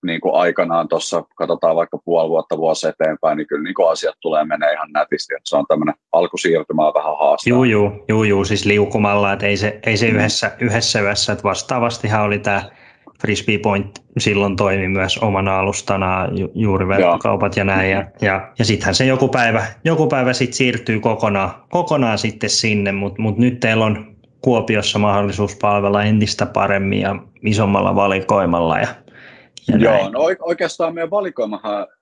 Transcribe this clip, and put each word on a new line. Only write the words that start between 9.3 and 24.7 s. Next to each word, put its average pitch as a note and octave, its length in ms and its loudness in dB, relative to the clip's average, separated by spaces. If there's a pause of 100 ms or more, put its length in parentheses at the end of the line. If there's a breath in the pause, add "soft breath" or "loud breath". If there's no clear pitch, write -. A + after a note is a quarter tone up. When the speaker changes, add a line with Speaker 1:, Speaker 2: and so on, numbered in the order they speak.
Speaker 2:
et G2+ 100 -6
ei G2+ 140 0
se, G#2 280 -2
ei A2+ 120 0
se A2+ 140 2
Speaker 1:
Mm. A2 60 2
Speaker 2:
yhdessä, G#2+ 420 0
yhdessä A2+ 420 0
yössä, G2+ 320 -2
et G2+ 100 -8
vastaavastihan A2 800 -2
oli G#2 160 0
tää G2+ 240 -2 (580 loud breath)
Frisbee G#2 360 0
Point G2+ 420 -2 (180)
silloin G2+ 380 0
toimi F#2+ 320 0
myös F#2+ 300 -2
omana G2 420 0
alustanaan, F#2+ 760 -2
ju-, F#2 160 -4
juuri F#2+ 340 0
verkkokaupat F#2+ 680 2
Speaker 1:
Joo. G2+ 60 0
Speaker 2:
ja F#2+ 40 0
näin, F#2+ 260 2
ja, F#2+ 140 -2 (160)
ja, F#2+ 380 -2
ja A#2 60 2
sittenhän G2+ 300 0
se C3 100 2
joku C3 220 2
päivä, A2+ 380 0 (180)
joku D#3+ 240 2
päivä B2+ 260 0
sit B2 200 -2
siirtyy A2+ 460 0
kokonaan, G#2 500 0 (200)
kokonaan C#3+ 480 0
sitten G#2+ 320 -4
sinne, G#2 420 0
mut, G2 260 -4
mut A2 200 -2
nyt B2 220 2
teillä A2+ 260 2
on - 320 -4 (240)
Kuopiossa G#2+ 580 0